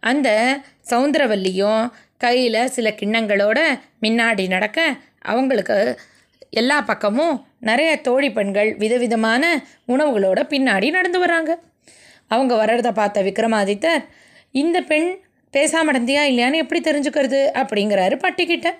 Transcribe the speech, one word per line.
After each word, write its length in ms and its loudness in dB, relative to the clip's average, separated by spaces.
அந்த 580 0
சவுந்தரவல்லியும் 1000 0
கையில 420 2
சில 240 -2
கிண்ணங்களோட 880 0
முன்னாடி 460 0
நடக்க, 480 -2
அவங்களுக்கு 800 0
எல்லா 320 0
பக்கமும் 640 -2
நிறைய 380 0
தோழி 340 0
பெண்கள் 440 -2
விதவிதமான 880 0
உணவுகளோட 560 2
பின்னாடி 460 0
நடந்து 360 0
வர்றாங்க. 300 0
அவங்க 380 2
வர்றத 260 0
பார்த்த 320 0
விக்ரமாதித்தர், 840 0
"இந்த 300 0
பெண் 360 -2
பேசாம 380 2
நடந்தியா 320 0
இல்லையான்னு 320 2
எப்படி 360 -2
தெரிஞ்சுக்கிறது?" 640 0
அப்படிங்கிறாரு 640 0
பட்டிக்கிட்ட. 640 -2